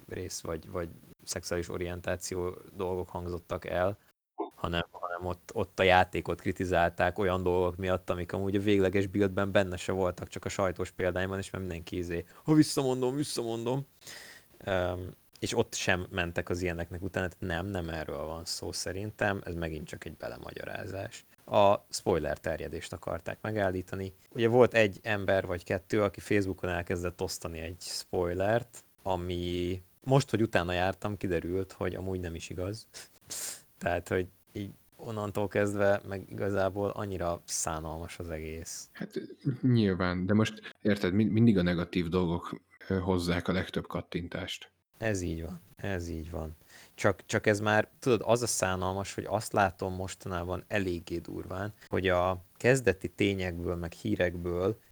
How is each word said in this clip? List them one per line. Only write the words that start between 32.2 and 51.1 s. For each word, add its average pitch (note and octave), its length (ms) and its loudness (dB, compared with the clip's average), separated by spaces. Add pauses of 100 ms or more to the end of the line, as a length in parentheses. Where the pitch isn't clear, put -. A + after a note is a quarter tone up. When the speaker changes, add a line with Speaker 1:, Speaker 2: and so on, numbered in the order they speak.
Speaker 1:
nem E2+ 140 -6
is E2 160 -10
igaz. F#2+ 360 -6 (440)
<laughs> - 480 -10
Tehát, F2 300 0
hogy F#2 180 2 (260)
így G#2 180 -8 (260)
onnantól G#2 520 -2
kezdve G2+ 600 4
meg G2 220 -8
igazából G2+ 600 0
annyira F2 540 -4
szánalmas D#2+ 720 -6
az E2+ 120 -8
egész. D#2+ 640 -8
Speaker 2:
Hát, - 180 -10 (520)
nyilván, F#2+ 640 4
de G2+ 80 4
most - 380 2 (100)
érted, G2+ 300 2
min-, G#2 200 4
mindig A2+ 260 8
a F2 40 6
negatív F2 460 0
dolgok, E2+ 520 0 (280)
ö, F#2+ 100 2
hozzák F2+ 500 2
a F#2+ 40 0
legtöbb F2+ 340 -2
kattintást. - 840 -8 (280)
Speaker 1:
Ez A2 220 0
így E2 220 -4
van, E3 180 -10 (160)
ez F#2 320 -6
így E2 220 -8
van. D#2+ 260 -8 (380)
Csak, - 320 2
csak A2 200 0
ez G#2 140 4
már, G#2+ 280 4 (100)
tudod, A2+ 260 4
az A#2+ 180 4
a A2+ 40 0
szánalmas, F#2 680 -2
hogy G#2 140 -6
azt G2+ 240 -2
látom F#2+ 420 2
mostanában F2+ 720 -6
eléggé F2 500 -2